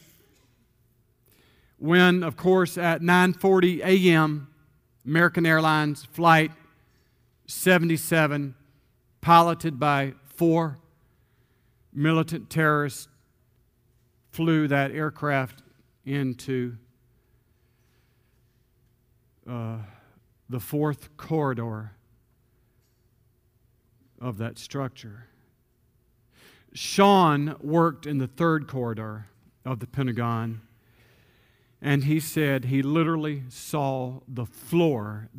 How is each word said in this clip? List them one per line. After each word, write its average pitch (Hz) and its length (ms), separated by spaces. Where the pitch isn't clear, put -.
when, 180 420
of 160 160
course, 185 400
at 165 240
nine 180 320
forty 185 480
A 185 320
M, 151 340
American 165 440
Airlines 156 580
Flight 165 460
seventy-seven, 160 1080
piloted 165 600
by 139 340
four 165 540
militant 160 580
terrorists, 151 600
flew 160 380
that 139 240
aircraft 147 680
into, 131 720
uh, 113 300
the 123 100
fourth 147 580
corridor 117 760
of 120 160
that 113 220
structure. 120 640
Sean 165 840
worked 160 460
in 147 140
the 131 80
third 160 400
corridor 110 600
of 127 140
the 120 80
Pentagon, 117 760
and 143 240
he 151 160
said 139 440
he 135 160
literally 151 680
saw 131 800
the 123 160
floor 113 840